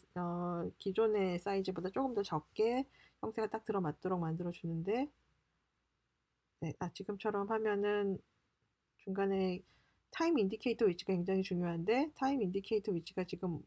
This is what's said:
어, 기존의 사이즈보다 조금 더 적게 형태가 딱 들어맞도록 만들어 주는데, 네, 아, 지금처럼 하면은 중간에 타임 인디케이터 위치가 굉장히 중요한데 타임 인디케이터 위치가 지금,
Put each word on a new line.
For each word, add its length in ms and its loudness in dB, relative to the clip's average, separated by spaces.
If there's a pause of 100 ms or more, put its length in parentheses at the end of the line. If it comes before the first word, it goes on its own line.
(160)
어, 520 -2 (100)
기존의 600 2
사이즈보다 500 -2
조금 240 0
더 80 2
적게 640 0 (340)
형태가 280 -2
딱 160 -6
들어맞도록 560 0
만들어 320 -2
주는데, 560 -2 (1500)
네, 180 -2
아, 140 -2
지금처럼 580 -2
하면은 680 2 (800)
중간에 640 0 (500)
타임 260 2
인디케이터 480 2
위치가 280 0
굉장히 300 2
중요한데 720 0
타임 260 0
인디케이터 500 0
위치가 320 -2
지금, 420 -4